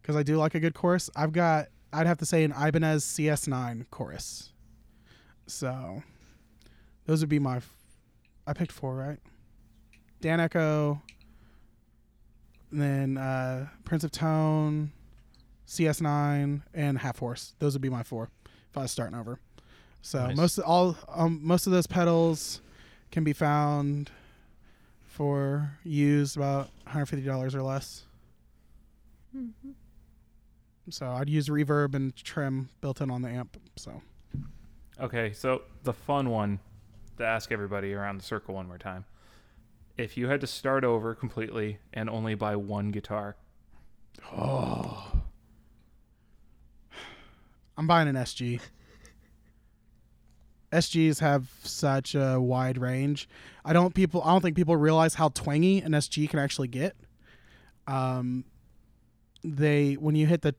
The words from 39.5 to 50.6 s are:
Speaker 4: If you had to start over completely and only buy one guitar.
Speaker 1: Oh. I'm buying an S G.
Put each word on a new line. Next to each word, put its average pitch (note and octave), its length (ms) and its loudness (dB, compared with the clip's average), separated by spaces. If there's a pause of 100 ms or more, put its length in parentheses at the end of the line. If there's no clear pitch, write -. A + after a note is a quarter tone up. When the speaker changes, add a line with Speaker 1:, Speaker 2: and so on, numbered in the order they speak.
Speaker 4:
If A2+ 180 -6
you A#2+ 120 -2
had C#3 120 0
to C#3 60 -4
start C3+ 380 0
over A2+ 300 2
completely A2 640 -6 (140)
and A2 180 -6
only A2 240 -2
buy G#2 220 -2
one G#2 340 -4
guitar. G2+ 460 -6 (960)
Speaker 1:
Oh. B2 800 -4 (2750)
I'm D#3 100 -2
buying E3 220 6
an C3+ 80 0
S B2 180 -4
G. A#2+ 240 -4 (2250)